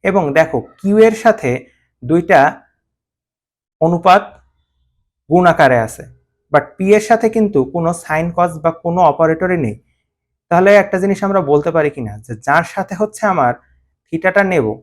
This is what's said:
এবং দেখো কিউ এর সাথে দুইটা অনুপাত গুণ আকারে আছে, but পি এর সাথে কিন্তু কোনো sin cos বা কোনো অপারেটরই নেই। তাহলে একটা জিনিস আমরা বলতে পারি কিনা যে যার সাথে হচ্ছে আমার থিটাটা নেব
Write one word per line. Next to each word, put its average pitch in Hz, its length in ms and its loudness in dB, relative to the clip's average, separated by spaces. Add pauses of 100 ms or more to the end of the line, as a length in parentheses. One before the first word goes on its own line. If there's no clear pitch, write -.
এবং 190 180 0 (160)
দেখো 143 200 0 (200)
কিউ 202 180 -2 (100)
এর 220 160 2
সাথে 208 280 0 (520)
দুইটা 165 380 2 (1400)
অনুপাত 175 420 2 (1080)
গুণ 180 220 2
আকারে 131 340 2
আছে, - 180 -16 (480)
but 143 120 2 (120)
পি 190 100 -4 (100)
এর 208 120 0
সাথে 226 180 2 (100)
কিন্তু 208 220 0 (160)
কোনো 170 160 -2 (120)
sin 160 240 -4 (100)
cos 175 160 0 (100)
বা 165 80 0 (140)
কোনো 175 160 -2 (120)
অপারেটরই 165 520 0
নেই। 107 120 -6 (760)
তাহলে 185 200 4 (120)
একটা 196 200 -4
জিনিস 196 240 -2
আমরা 196 140 0 (100)
বলতে 147 260 2
পারি 151 180 0
কিনা 110 180 -10 (140)
যে 120 60 -14 (140)
যার 156 180 0 (100)
সাথে 190 260 -8
হচ্ছে 214 220 -6 (100)
আমার 131 200 0 (540)
থিটাটা 185 360 -2 (100)
নেব 143 140 0 (160)